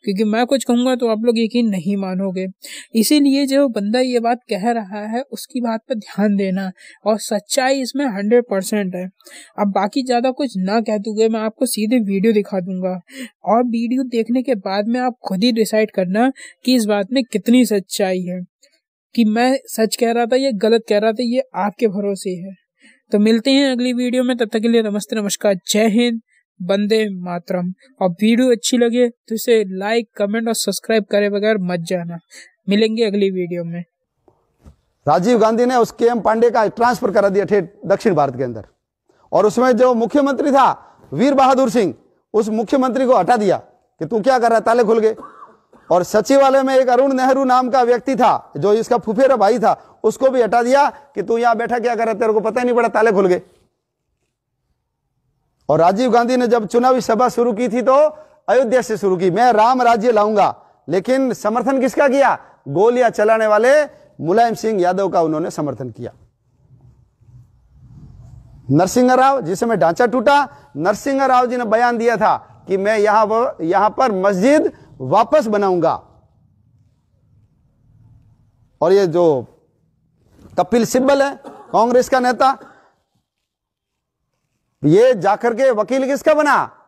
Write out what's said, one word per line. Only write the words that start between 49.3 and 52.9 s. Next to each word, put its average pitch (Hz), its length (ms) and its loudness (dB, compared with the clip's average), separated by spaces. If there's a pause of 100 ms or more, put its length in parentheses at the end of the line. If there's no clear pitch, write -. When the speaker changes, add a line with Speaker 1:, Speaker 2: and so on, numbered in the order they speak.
Speaker 2:
भाई 214 240 2
था, - 440 -2
उसको 262 260 0
भी 254 120 0
हटा 233 220 2
दिया 269 260 2
कि - 340 -10
तू 233 140 -2
यहाँ 233 180 2
बैठा 233 240 -4
क्या 233 160 -2
कर 226 100 -2
रहा 226 80 -2
है, 202 60 -6
तेरे 226 140 0
को 214 60 2
पता 220 220 -2
ही 247 40 -2
नहीं 240 100 0
पड़ा, 240 120 2
ताले 220 240 2